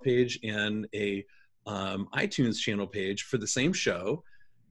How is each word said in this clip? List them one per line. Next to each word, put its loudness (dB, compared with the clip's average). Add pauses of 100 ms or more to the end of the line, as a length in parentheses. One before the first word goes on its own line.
page 4
and 0
a, 0 (400)
um, -2
iTunes 2
channel 0
page -2
for -2
the -2
same 2
show, 0 (480)